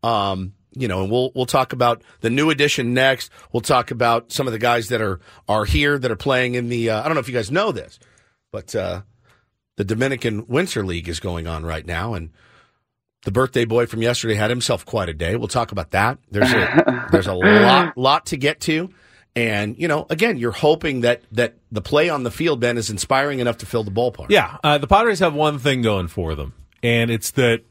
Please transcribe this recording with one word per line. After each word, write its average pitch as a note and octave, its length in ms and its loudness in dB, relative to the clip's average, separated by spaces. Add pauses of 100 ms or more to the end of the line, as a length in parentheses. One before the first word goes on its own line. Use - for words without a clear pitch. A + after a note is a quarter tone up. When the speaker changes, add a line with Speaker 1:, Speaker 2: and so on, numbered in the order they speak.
Speaker 1:
Um, G2 520 -2 (200)
you B2+ 140 -4
know, F#2+ 140 -2
and G2 100 -4
we'll, B2+ 220 0
we'll B2+ 120 -2
talk C3 280 0
about A#2+ 280 0 (200)
the A#2 80 0
new C#3+ 200 0
addition C#3 440 0
next. C3 360 2 (220)
We'll A#2+ 80 0
talk B2 300 0
about A#2 420 0
some C#3 140 -2
of B2 80 -4
the A2 40 -6
guys A#2 300 0
that A#2 140 -2
are, F#2+ 180 -4 (260)
are G#2 200 0
here D3 320 2
that B2+ 120 -2
are A2 60 -2
playing B2+ 380 0
in A#2+ 160 -4
the, A#2 200 -2
uh, G#2+ 100 0
I B2 40 -6
don't D#3 100 -2
know D3 60 0
if B2 80 -8
you B2+ 60 -10
guys A2+ 160 -2
know G3 200 0
this, G#2 280 -10 (520)
but, - 240 -14
uh, F#2 280 -4 (760)
the G#2 80 -4
Dominican A2+ 640 -2
Winter B2+ 360 -2
League E2+ 240 -6
is E2 100 -6
going E2+ 280 -6
on D#2+ 180 -8
right D#2+ 220 -6
now, F2+ 260 -6
and E2 160 -8 (960)
the G#2 60 -4
birthday B2 340 2
boy A2+ 220 2
from A2+ 160 -6
yesterday A#2 320 0
had G#2+ 160 0
himself B2 340 -2
quite G2 240 -4
a E2 60 -6
day. E2 200 -2
We'll A#2 140 -4
talk A#2 240 -2
about F#2+ 200 -8
that. A2 260 2 (120)
There's A#2+ 220 2
a, A#2+ 560 2
Speaker 2:
<laughs> - 40 0
Speaker 1:
there's F#2 140 4
a G2 60 -2
lot, D#3+ 640 6
lot C3+ 300 2
to E3+ 100 -6
get C#3+ 240 0
to. E3+ 300 -2 (440)
And, A2 440 -2
you E3 100 -2
know, D#3 220 0
again, F#3 260 0
you're A#2 160 -2
hoping D3+ 480 2
that, A#2+ 220 2 (100)
that A2+ 220 0 (180)
the G#2+ 80 -4
play D3+ 300 2
on C#3+ 120 -2
the A#2+ 80 -4
field, D#3 300 -2
Ben, A#2+ 160 0
is A2 140 -4
inspiring C3+ 500 -2
enough A#2+ 180 -2
to - 80 -16
fill A2+ 160 -2
the G#2 80 -6
ballpark. A#2 380 -2
Speaker 3:
Yeah, E3 340 2
uh, D3 140 4
the C#3+ 100 -2
Padres G#3 340 4
have F3 140 2
one D3 240 0
thing C3 220 0
going G2+ 280 0
for D#2+ 260 -4
them, D2 180 -10 (300)
and A#2 280 2
it's A2+ 220 -4
that A#2 380 2